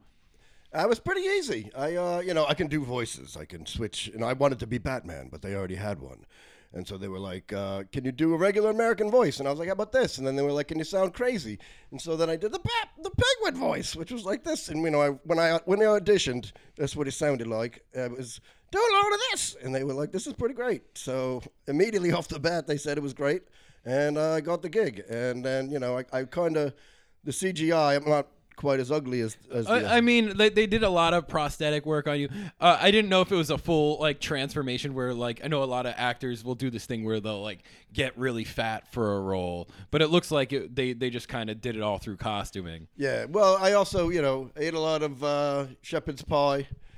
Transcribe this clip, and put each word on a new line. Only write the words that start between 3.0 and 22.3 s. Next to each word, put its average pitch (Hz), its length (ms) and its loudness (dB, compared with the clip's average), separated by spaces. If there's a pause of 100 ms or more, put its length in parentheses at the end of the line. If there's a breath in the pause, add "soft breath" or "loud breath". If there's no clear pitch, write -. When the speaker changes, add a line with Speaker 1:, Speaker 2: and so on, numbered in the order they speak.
Speaker 1:
I 76 100 -12
can 82 200 -14
switch, - 480 -6
and 110 100 -6
I 120 100 0
wanted 135 260 2
to 120 80 -8
be 120 100 -4
Batman, 85 540 -8
but 76 100 -14
they 98 140 -6
already 92 200 -6
had 101 240 -6
one. 65 260 -18 (500 soft breath)
And 90 120 -10
so 101 100 -10
they 98 100 -8
were 95 120 -8
like, 95 340 -8
uh, 98 380 -4
"Can 139 120 -6
you 131 80 -4
do 160 220 2
a 160 40 0
regular 208 340 4
American 220 400 2
voice?" 220 260 4
And 139 100 -4
I 139 40 2
was 147 80 -4
like, 170 80 -4
"How 190 60 -2
about 208 180 -4
this?" 247 260 2
And 135 80 -6
then 135 100 0
they 139 60 0
were 143 100 2
like, 143 180 -2
"Can 160 100 -4
you 160 40 -2
sound 190 300 0
crazy?" 190 460 -2 (320 loud breath)
And 135 100 -12
so 165 160 -2
then 160 140 2
I 165 40 0
did 202 160 -4
the 381 60 -8
Bat-, 415 460 -4
the 381 80 -6
Penguin 440 500 2
voice, 151 340 -2
which 160 160 -8
was 233 140 -8
like - 180 -4
this. - 260 -4
And, 156 120 -2
you 165 80 0
know, 147 120 4
I, 143 80 4
when 160 280 -2
I, 165 280 4
when 196 160 2
I - 20 6
auditioned, 190 680 2 (240 soft breath)
that's 143 200 -4
what 143 120 -2
it 135 40 -4
sounded 135 340 0
like. 113 400 -4 (100)
Uh, 127 100 -2
it 123 120 -6
was, 123 240 -12 (300 soft breath)
"Do 370 80 0
a 453 160 4
load 403 180 4
of 415 60 0 (100)
this." - 340 -4
And 131 120 -4
they 135 80 0
were 139 100 -2
like, 147 180 -4
"This 185 140 -6
is - 80 -10
pretty 247 220 -4
great." 240 260 -2 (160)
So 127 460 -4 (240)
immediately 175 440 2
<laughs> 170 60 2
off 165 100 -4
the 156 120 -8